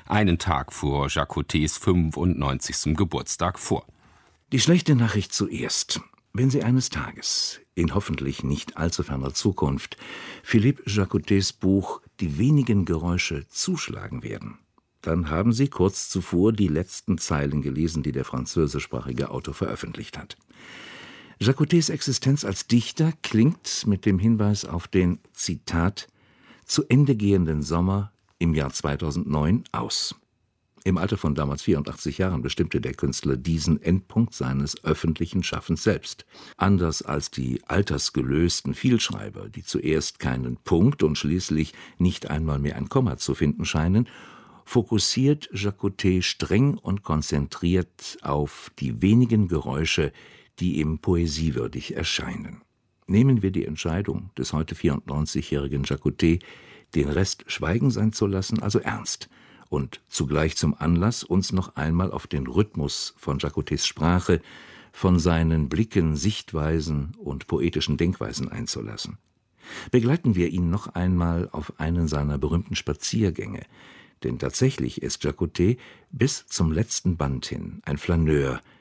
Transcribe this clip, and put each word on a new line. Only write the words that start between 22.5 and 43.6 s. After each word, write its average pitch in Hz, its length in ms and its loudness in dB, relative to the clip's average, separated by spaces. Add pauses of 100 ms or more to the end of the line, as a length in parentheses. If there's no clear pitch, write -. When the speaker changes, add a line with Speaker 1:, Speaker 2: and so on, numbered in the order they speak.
Speaker 2:
Dichter 156 460 2 (100)
klingt - 640 2
mit 101 180 0
dem 95 140 4
Hinweis 104 460 2
auf - 240 -6
den, 90 320 2 (120)
Zitat, - 760 -2 (560)
„zu - 240 0
Ende 135 260 6
gehenden 92 480 4
Sommer“ 92 480 0 (300)
im 85 140 4
Jahr 71 180 0
zweitausendneun 76 960 0
aus. - 460 -4 (680)
Im 92 120 2
Alter 95 200 0
von 76 180 -2
damals 71 280 -2
vierundachtzig - 560 -2
Jahren 92 220 0
bestimmte - 400 -2
der 65 140 -6
Künstler 69 420 -2
diesen 78 460 0
Endpunkt 98 520 0
seines 67 500 -4
öffentlichen 82 580 -2
Schaffens 80 400 -4
selbst. - 420 -2 (320)
Anders 90 460 2
als - 280 -4
die 64 360 -4
altersgelösten 73 1080 0
Vielschreiber, 50 720 -2
die - 160 -16
zuerst - 540 -2
keinen 64 380 -4
Punkt 92 460 2
und 78 160 2
schließlich 78 560 -2 (240)
nicht 87 320 0
einmal 76 280 0
mehr 69 180 -2
ein 69 120 -6
Komma 117 280 2
zu - 180 -2
finden 73 300 0